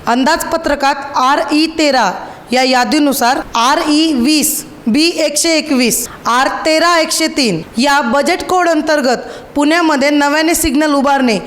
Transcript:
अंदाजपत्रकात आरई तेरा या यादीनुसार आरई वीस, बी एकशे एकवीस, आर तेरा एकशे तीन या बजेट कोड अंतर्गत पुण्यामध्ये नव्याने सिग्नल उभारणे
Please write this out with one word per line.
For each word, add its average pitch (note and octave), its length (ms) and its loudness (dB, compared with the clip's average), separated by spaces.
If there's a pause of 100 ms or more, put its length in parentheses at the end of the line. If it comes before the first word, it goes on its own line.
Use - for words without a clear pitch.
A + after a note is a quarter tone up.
अंदाजपत्रकात C#4+ 880 0 (220)
आरई D4 500 0 (120)
तेरा C4 320 2 (420)
या B3+ 100 2
यादीनुसार C4 800 2 (140)
आरई D4+ 580 2
वीस, C#4 520 0 (220)
बी D4 300 2
एकशे D4+ 340 -2
एकवीस, C#4 580 0 (180)
आर B3 220 2 (180)
तेरा E4 320 2
एकशे D#4+ 280 0
तीन B3 360 0 (160)
या C#4 220 2
बजेट C#4+ 420 0
कोड F4 260 0
अंतर्गत D4+ 600 0 (240)
पुण्यामध्ये D4 560 2
नव्याने D4 440 2
सिग्नल D4+ 380 0
उभारणे C4+ 540 2